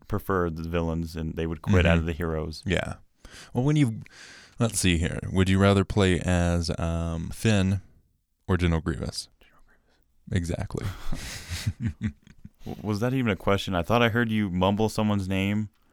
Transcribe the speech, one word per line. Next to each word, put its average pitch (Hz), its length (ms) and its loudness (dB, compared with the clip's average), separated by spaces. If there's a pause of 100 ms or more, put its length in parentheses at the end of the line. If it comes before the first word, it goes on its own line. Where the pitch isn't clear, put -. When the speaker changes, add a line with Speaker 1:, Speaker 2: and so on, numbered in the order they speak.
Speaker 1:
prefer 95 420 -2
the 80 180 -8
villains 82 480 -2
and 80 200 -6
they 82 100 -2
would 82 160 -6
quit 95 240 4
out 82 60 6
Speaker 2:
Mm-hmm. 85 80 4
Speaker 1:
of 80 60 -2
the 85 60 -4
heroes. 80 520 -6
Speaker 2:
Yeah. - 300 -2 (580)
Well, 123 120 -2
when 151 120 2
you, 120 240 2 (600)
let's 117 180 0
see 87 200 4
here. 73 200 -2 (140)
Would 92 160 6
you 95 100 6
rather 98 260 6
play 92 360 2
as, 87 580 2
um, 82 520 -4
Finn 95 500 2 (680)
or 92 100 2
General 85 240 2
Grievous? - 480 -6 (120)
General - 260 -20
Grievous. - 640 -20
Exactly. - 560 -4 (920)
<laughs> 110 320 -4 (520)
Speaker 1:
W-, - 180 -10
was 101 180 -2
that 123 120 0
even 127 180 0
a 95 60 0
question? 98 380 0
I 85 80 2
thought 117 200 2
I 117 60 4
heard 113 220 0
you 107 180 0
mumble 98 400 2
someone's 104 400 0
name, 101 400 -2 (240)